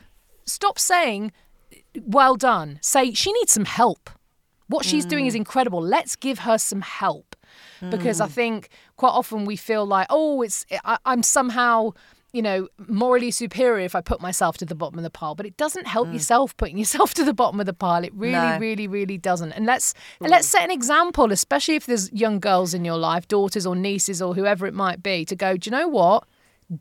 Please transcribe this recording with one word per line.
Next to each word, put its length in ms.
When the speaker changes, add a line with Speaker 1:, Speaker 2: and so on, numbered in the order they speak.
Speaker 1:
stop 320
saying, 540
"Well 360
done." 460
Say, 320
"She 180
needs 200
some 120
help. 460
What 180
she's 180
doing 220
is 80
Speaker 2:
Mm. 40
Speaker 1:
incredible. 440
Let's 320
give 260
her 160
some 260
help." 520
Because 300
I 80
Speaker 2:
Mm. 40
Speaker 1:
think 360
quite 140
often 360
we 100
feel 300
like, 240
"Oh, 320
it's, 220
I, 220
I'm 160
somehow, 720
you 100
know, 260
morally 440
superior 540
if 120
I 60
put 180
myself 380
to 80
the 80
bottom 240
of 40
the 80
pile." 240
But 120
it 100
doesn't 320
help 200
Speaker 2:
Mm. 40
Speaker 1:
yourself 460
putting 200
<laughs> 60
yourself 300
to 100
the 100
bottom 240
of 80
the 60
pile. 320
It 100
really, 200
Speaker 2:
No. 260
Speaker 1:
really, 260
really 320
doesn't. 340
And 140
let's, 280
and 100
let's 160
Speaker 2:
Mm. 40
Speaker 1:
set 140
an 60
example, 640
especially 420
if 120
there's 260
young 260
girls 360
in 100
your 140
life, 280
daughters 400
or 80
nieces 480
or 120
whoever 320
it 80
might 280
be, 220
to 100
go, 220
"Do 120
you 80
know 120
what? 360